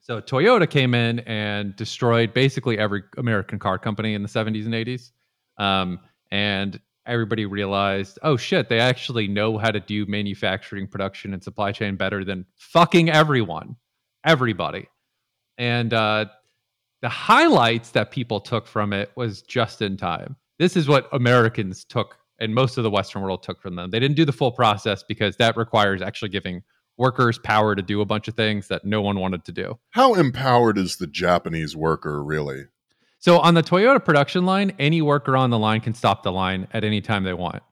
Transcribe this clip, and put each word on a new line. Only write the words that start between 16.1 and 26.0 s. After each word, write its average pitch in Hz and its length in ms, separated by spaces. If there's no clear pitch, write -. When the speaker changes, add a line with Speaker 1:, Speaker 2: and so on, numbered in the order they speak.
Speaker 1:
the 123 80
highlights 175 800
that 107 200
people 117 300
took - 260
from 104 280
it 101 220
was 113 260
just - 400
in 98 160
time. 90 380
This 175 180
is 156 120
what 139 240
Americans 117 720
took - 320
and 110 140
most 123 240
of 120 60
the 110 60
Western 98 320
world 95 200
took - 180
from 90 160
them. 87 140
They 110 100
didn't 139 160
do 160 80
the 143 80
full 131 200
process 107 500
because 104 340
that 117 200
requires 104 460